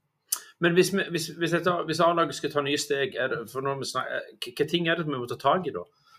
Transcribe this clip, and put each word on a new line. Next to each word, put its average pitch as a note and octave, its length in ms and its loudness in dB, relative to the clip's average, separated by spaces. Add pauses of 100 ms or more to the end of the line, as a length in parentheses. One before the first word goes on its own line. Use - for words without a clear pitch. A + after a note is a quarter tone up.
(600)
Men E3+ 140 4
hvis F3+ 180 6
vi, F#3+ 160 2
hvis, E3+ 200 -4
hvis D#3+ 240 -4
jeg E3 120 2
tar, F3 200 2
hvis D#3+ 160 0
A-laget E3+ 340 4
skal D3 180 -4
ta D3 100 2
nye C#3+ 160 0
steg, C#3 380 -2
er B2+ 120 0
det, A#2+ 100 -2 (100)
for C3 120 -8
når C#3 200 -2
vi B2+ 100 -6
snak-, B2+ 200 -4
eh, - 280 -8
k-, - 160 -10
hva C#3+ 140 2
ting F3 200 0
er E3 80 4
det E3+ 100 -2
vi C#3+ 100 -2
må A#2+ 100 -4
ta A#2+ 100 -6
tag E3 300 2
i B2+ 80 -6
da? F2 80 -6 (360)